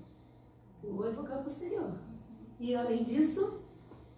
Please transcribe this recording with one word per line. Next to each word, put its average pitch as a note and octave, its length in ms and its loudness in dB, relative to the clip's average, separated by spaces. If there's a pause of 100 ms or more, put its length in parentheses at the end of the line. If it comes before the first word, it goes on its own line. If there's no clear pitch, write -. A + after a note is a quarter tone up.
(840)
O G3+ 200 -2
é A#3 60 2
vogal C4 320 -4
posterior. E4 500 -2 (680)
E, B3 160 2
além A#3+ 260 4
disso, D#4 580 4 (580)